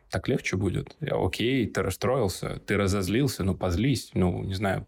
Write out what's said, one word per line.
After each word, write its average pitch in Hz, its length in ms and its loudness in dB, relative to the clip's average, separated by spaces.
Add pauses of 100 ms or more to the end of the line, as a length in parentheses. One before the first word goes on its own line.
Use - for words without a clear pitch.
так - 180 -4
легче 123 300 0
будет». 101 420 -2
Я: - 160 -2
«Окей, 107 520 0
ты - 140 -2
расстроился, 104 840 -2
ты 101 120 0
разозлился, 101 680 2
ну 90 120 2
позлись, 98 580 0
ну, 90 300 2
не 95 100 -4
знаю, 95 340 -2